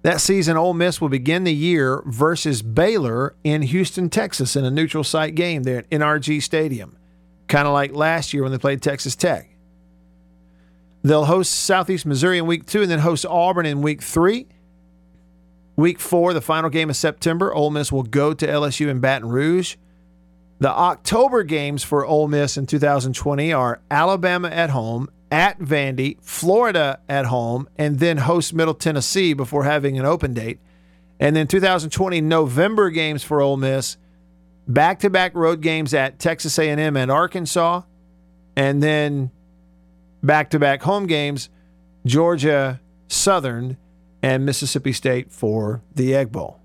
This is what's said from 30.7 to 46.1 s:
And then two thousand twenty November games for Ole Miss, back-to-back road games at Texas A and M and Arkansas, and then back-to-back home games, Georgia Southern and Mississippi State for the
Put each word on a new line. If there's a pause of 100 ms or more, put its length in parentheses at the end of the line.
And
then
two
thousand
twenty
November
games
for
Ole
Miss, (680)
back-to-back
road
games
at
Texas
A
and
M
and
Arkansas, (720)
and
then (920)
back-to-back
home
games, (540)
Georgia (280)
Southern (460)
and
Mississippi
State
for (100)
the